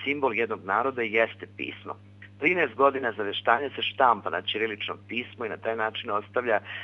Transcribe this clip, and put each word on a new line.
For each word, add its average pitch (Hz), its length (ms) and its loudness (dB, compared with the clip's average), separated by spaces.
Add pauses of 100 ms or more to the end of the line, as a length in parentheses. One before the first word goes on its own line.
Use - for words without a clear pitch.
simbol 139 320 0
jednog 107 300 -2
naroda 120 360 0
jeste 110 460 0 (100)
pismo. - 380 -8 (440)
Trinaest 156 360 2
godina 131 360 4
Zaveštanja 104 640 0
se 113 60 -6
štampa 104 480 4
na 85 120 -2
ćiriličnom 104 560 -4 (100)
pismu 113 380 -6
i 107 40 -4
na 82 80 -8
taj 113 180 -2
način 110 360 -2
ostavlja, 107 440 0
e, 95 60 2 (220)